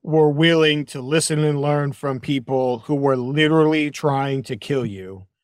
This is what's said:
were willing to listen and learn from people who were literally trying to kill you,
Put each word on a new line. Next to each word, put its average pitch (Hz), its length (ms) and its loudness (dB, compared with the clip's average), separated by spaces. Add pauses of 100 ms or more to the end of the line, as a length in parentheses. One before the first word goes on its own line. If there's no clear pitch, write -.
were 156 260 2
willing 151 560 2
to 139 160 -12
listen 151 420 0
and 147 160 0
learn 147 320 0
from 135 280 -6
people 131 600 -2
who 147 140 -6
were 139 240 2
literally 151 720 2
trying 139 540 -2
to 123 120 -8
kill 127 300 -2
you, 95 400 -12 (180)